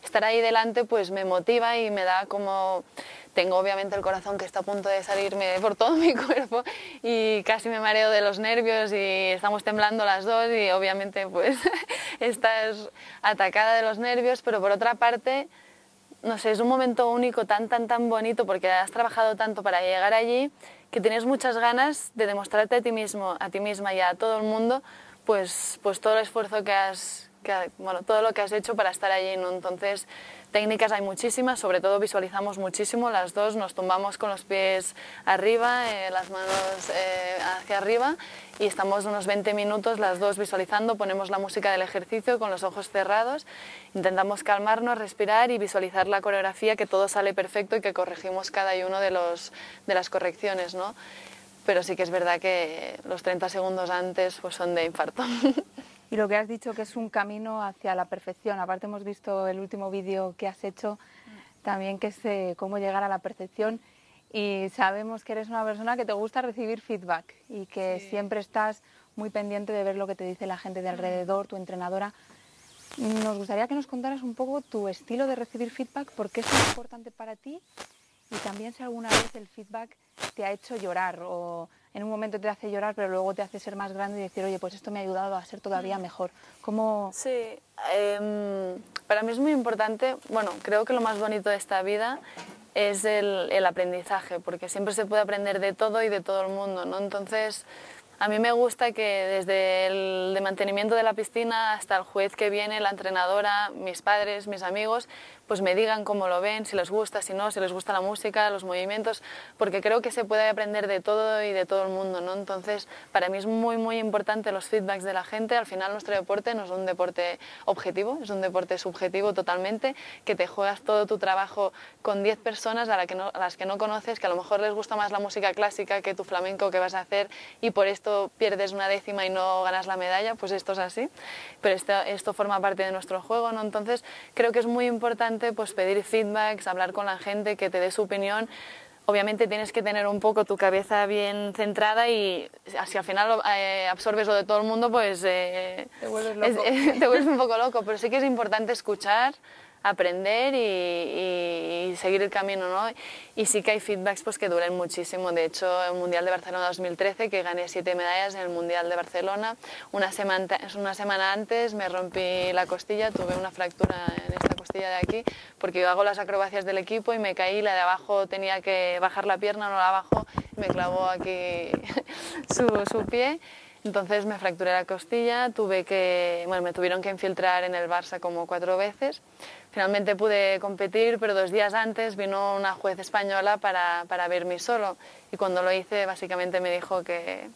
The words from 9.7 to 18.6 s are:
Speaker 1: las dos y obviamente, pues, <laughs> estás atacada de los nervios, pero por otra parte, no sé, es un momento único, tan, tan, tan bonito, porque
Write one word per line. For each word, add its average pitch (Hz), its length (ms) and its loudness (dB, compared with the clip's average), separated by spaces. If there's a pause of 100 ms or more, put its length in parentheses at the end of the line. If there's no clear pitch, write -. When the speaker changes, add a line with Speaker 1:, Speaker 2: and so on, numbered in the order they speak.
Speaker 1:
las 190 200 2
dos 226 260 4
y 214 200 4
obviamente, 190 560 0
pues, 190 300 2 (320)
<laughs> - 300 -8
estás 220 720 2 (320)
atacada 208 540 4
de 226 80 6
los 220 160 2
nervios, 247 420 2
pero 220 200 2
por 196 100 4
otra 226 240 4
parte, 247 520 2 (760)
no 220 160 -2
sé, 220 140 2
es 208 80 2
un 233 80 4
momento 254 420 4
único, 240 360 2
tan, 214 220 2
tan, 233 200 2
tan 233 220 2
bonito, 226 360 2
porque 185 260 2